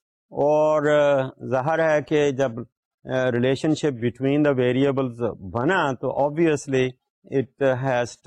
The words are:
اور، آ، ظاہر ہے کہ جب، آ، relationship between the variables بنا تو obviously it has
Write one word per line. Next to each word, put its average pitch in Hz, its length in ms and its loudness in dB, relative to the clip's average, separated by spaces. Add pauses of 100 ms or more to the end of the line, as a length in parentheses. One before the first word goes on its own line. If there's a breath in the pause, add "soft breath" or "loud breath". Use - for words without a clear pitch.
(300)
اور، 151 580 2
آ، 143 400 4 (180)
ظاہر 156 460 0
ہے 151 100 2
کہ 147 300 0
جب، 131 200 -2 (520)
آ، 131 60 -14
relationship 131 880 0
between 135 500 0
the 139 100 2
variables 123 840 0
بنا 135 520 -2
تو 135 360 -2
obviously 147 640 0 (460)
it 135 400 0
has 123 300 -2 (220)